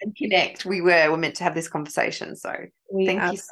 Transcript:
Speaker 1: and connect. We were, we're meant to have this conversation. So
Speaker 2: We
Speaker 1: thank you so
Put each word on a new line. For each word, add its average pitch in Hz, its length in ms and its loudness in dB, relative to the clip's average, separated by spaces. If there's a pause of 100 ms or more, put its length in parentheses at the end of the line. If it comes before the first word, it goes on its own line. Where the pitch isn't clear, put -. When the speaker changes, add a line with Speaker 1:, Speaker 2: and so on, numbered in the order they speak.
Speaker 1:
and 208 140 -8
connect. 185 500 0
We 185 140 -4
were, 170 300 6
we're 160 80 2
meant 156 180 -2
to 175 80 -6
have 165 100 0
this 160 140 -4
conversation. - 680 -4
So - 180 -10 (380)
Speaker 2:
We 190 140 2
Speaker 1:
thank 185 140 0 (120)
you 202 60 -6
so - 140 -14